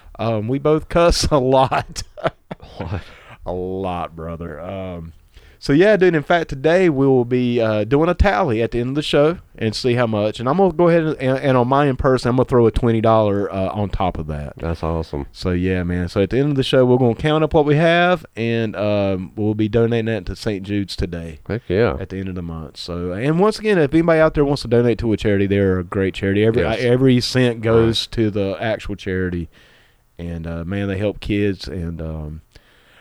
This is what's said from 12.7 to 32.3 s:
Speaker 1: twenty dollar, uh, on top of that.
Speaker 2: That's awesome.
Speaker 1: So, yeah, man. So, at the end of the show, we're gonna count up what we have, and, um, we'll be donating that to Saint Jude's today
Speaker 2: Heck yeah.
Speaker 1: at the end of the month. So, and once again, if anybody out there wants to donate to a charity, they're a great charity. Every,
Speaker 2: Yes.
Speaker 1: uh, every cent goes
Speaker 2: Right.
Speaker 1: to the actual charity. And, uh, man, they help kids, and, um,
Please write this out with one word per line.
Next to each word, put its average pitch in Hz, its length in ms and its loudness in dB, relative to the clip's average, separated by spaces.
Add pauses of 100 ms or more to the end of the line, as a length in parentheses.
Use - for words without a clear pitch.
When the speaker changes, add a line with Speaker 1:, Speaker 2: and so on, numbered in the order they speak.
Speaker 1:
twenty 113 280 2
dollar, 104 520 2
uh, 95 160 -2
on 104 200 -4
top 90 300 -2
of 78 80 -8
that. 73 300 -8
Speaker 2:
That's 82 260 -6
awesome. 80 480 -4
Speaker 1:
So, - 220 -4
yeah, 90 320 0
man. 87 240 -2
So, 101 120 -2
at 95 100 0
the 117 80 0
end 147 120 2
of 139 60 0
the 131 80 0
show, 131 200 4
we're 123 140 6
gonna 117 160 2
count 156 300 0
up 151 100 -4
what 151 100 4
we 147 120 2
have, 170 580 2
and, 113 400 -2
um, 98 640 -2
we'll 107 180 0
be 107 140 0
donating 113 380 0
that 110 200 -4
to 95 80 -6
Saint 98 300 -6
Jude's 101 320 -4
today 85 500 -8
Speaker 2:
Heck 113 220 -6
yeah. 95 320 0
Speaker 1:
at 95 80 -8
the 95 100 -8
end 95 100 -8
of 92 60 -8
the 90 80 -8
month. 82 340 -10
So, 87 360 -8
and 139 260 -2
once 214 220 0
again, 208 180 0
if 147 160 0
anybody 165 260 4
out 156 140 2
there 151 100 2
wants 139 180 -2
to 123 60 -10
donate 120 300 2
to 113 140 -2
a 98 40 2
charity, 101 300 2
they're 95 320 2
a 90 60 -4
great 95 300 -2
charity. 98 300 0
Every, 113 180 2
Speaker 2:
Yes. 113 180 -2
Speaker 1:
uh, 127 80 0
every 127 320 4
cent 120 400 0
goes 113 480 2
Speaker 2:
Right. - 80 -14
Speaker 1:
to 110 160 0
the 98 280 -2
actual 101 360 -6
charity. 90 520 -4 (720)
And, 85 260 -8
uh, 82 200 -8
man, 101 240 -6
they 95 100 -4
help 101 220 -4
kids, 101 480 -2
and, 82 340 -8
um, 78 380 -8 (600)